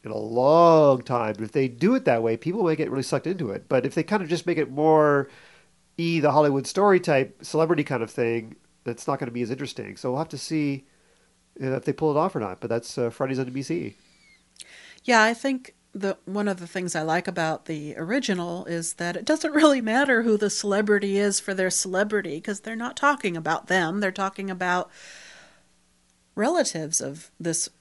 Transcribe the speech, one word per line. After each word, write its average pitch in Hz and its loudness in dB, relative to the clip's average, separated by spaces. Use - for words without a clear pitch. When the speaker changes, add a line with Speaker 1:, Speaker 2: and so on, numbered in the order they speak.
Speaker 1:
in 110 -10
a 110 -6
long 139 6
time. 117 -2
But 104 -6
if 110 -8
they 135 0
do 165 2
it 262 -4
that 117 2
way, 113 0
people 185 -4
might 160 2
get 151 -2
really 135 -4
sucked 139 -2
into 165 -4
it. - -8
But 127 2
if 139 -6
they 160 0
kind 208 -2
of 151 -8
just 170 -2
make 170 0
it 131 -2
more 147 4
E, 165 0
the 143 4
Hollywood 139 4
story 190 4
type, 139 0
celebrity 160 0
kind 131 -2
of 110 -8
thing, 117 -2
that's 120 -8
not 139 -2
gonna 120 -6
be 120 -6
as 113 -4
interesting. 123 -10
So 127 -6
we'll 131 -4
have 160 -6
to 147 -12
see, 143 -4
uh, 131 -4
if 135 -4
they 151 -2
pull 156 0
it 139 0
off 170 0
or 151 -6
not. 98 -8
But 117 -8
that's, 117 -4
uh, 123 -2
Fridays 131 -4
on 131 -4
N 123 -12
B 135 -6
C. 135 -8
Speaker 2:
Yeah, 226 6
I 226 4
think 262 -4
the, 196 -4
one 208 -2
of 185 -4
the 175 -12
things 180 -6
I 160 -2
like 160 0
about 170 -4
the 151 -8
original 175 -4
is 165 -6
that 175 -6
it 180 -8
doesn't 311 0
really 294 6
matter 233 2
who 220 4
the 208 0
celebrity 202 0
is 202 0
for - -6
their 185 0
celebrity, 190 -2
'cause 202 -8
they're 226 -12
not 233 -8
talking 269 0
about 160 -2
them. 180 0
They're 190 0
talking 196 -6
about 180 -2
relatives 208 0
of 139 -10
this 165 -4